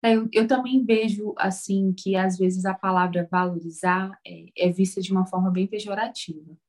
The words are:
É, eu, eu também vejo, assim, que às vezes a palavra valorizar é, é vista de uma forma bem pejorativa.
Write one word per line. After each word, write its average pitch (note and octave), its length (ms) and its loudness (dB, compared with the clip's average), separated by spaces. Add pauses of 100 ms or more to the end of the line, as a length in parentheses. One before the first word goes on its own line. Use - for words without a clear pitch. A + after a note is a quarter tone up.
É, A3+ 140 4
eu, A3 160 0
eu A3 160 4
também B3+ 380 2
vejo, G#3+ 520 0
assim, F#3+ 560 0
que F#3+ 220 -2
às F#3 220 0
vezes F#3 260 2
a F#3+ 100 -2
palavra F3+ 560 0
valorizar F3+ 960 -2
é, E3+ 200 -18 (120)
é F3+ 140 2
vista F#3+ 300 0
de F#3 100 -4
uma F#3 140 2
forma F#3 260 0
bem F#3 160 2
pejorativa. G3 880 -8 (120)